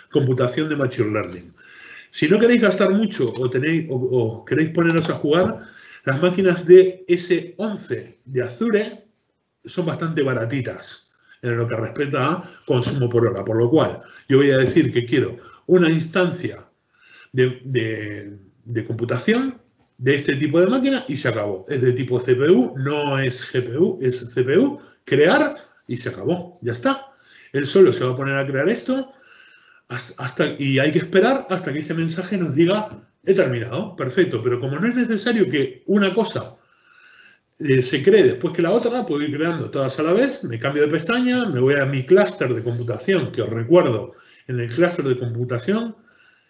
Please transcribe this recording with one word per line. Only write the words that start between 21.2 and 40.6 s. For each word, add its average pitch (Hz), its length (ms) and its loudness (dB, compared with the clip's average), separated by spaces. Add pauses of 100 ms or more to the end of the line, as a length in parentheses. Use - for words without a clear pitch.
acabó. 104 400 -4
Es 135 120 -2
de 123 120 4
tipo 123 260 -2
C 127 160 2
P 139 140 2
U, 233 280 4
no 139 420 -2
es - 340 -6
G 127 100 -2
P 120 140 -8
U, 196 240 0
es - 320 -4
C 127 100 0
P 135 140 2
U, 277 240 0 (240)
crear 208 500 2 (320)
y 123 100 -8
se - 120 -8
acabó, 151 520 -6
ya 117 120 -6
está. - 400 -4 (400)
Él 139 140 -2
solo 190 260 6
se 131 100 -4
va 127 80 0
a 123 60 -4
poner 139 180 -4
a 139 120 -2
crear 139 200 0
esto 262 440 -2 (760)
hasta, - 360 -10
hasta, 147 340 -2
y 135 220 0
hay 151 120 2
que 170 80 2
esperar 233 500 2
hasta 180 220 -4
que 147 80 -4
este 160 140 -8
mensaje 165 440 -4
nos 160 160 -2
diga, 190 540 0 (160)
"He 190 100 2
terminado", 131 640 -2
perfecto, 127 480 -2
pero 120 160 0
como 139 200 -6
no 214 80 0
es 240 80 -2
necesario 226 540 0
que 139 360 -2
una 196 280 2
cosa, - 440 -4 (1000)
eh, 135 240 2
se 143 180 -2
cree 196 220 8
después - 300 2
que 175 80 -2
la 170 100 2
otra, 233 340 0
puedo 147 160 -2
ir 135 140 -4
creando 165 340 -4
todas 135 300 -4
a 151 40 -2
la 165 100 2
vez, 247 300 0
me 120 160 -8
cambio 143 240 -2